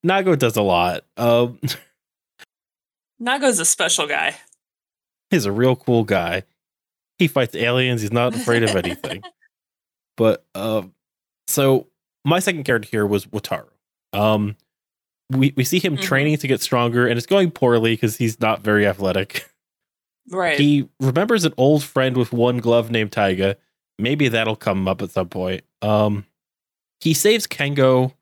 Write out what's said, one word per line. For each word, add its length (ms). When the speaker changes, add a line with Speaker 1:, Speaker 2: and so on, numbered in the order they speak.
Speaker 1:
Nago 320
does 200
a 40
lot. 420
Um, 420
<laughs> 800
Speaker 2:
Nago's 380
a 60
special 420
guy. 280
Speaker 1:
He's 160
a 60
real 240
cool 280
guy. 400
He 80
fights 280
aliens. 460
He's 100
not 240
afraid 280
of 120
anything. 520
Speaker 2:
<laughs> 60
Speaker 1:
But, 380
um, 400
so 400
my 140
second 280
character 220
here 200
was 180
Wataru. 400
Um, 420
we, 260
we 60
see 160
him 160
Speaker 2:
Mm-hmm. 80
Speaker 1:
training 340
to 100
get 140
stronger, 460
and 100
it's 80
going 240
poorly 480
'cause 200
he's 220
not 220
very 240
athletic. 680
<laughs> 40
Speaker 2:
Right. 300
Speaker 1:
He 280
remembers 440
an 120
old 260
friend 320
with 160
one 280
glove 320
named 200
Taiga. 460
Maybe 300
that'll 260
come 320
up 140
at 80
some 200
point. 340
Um, 440
he 140
saves 320
Kengo 760